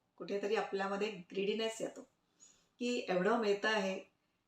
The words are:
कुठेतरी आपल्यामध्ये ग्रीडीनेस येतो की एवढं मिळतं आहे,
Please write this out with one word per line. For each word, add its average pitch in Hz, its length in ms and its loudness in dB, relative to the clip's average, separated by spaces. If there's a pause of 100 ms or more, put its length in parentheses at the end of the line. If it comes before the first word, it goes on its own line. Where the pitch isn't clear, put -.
(160)
कुठेतरी 202 400 -2
आपल्यामध्ये 196 540 0
ग्रीडीनेस 208 680 -2
येतो - 220 -8 (760)
की 240 300 -2
एवढं 185 300 4
मिळतं 208 300 2
आहे, 190 320 2 (480)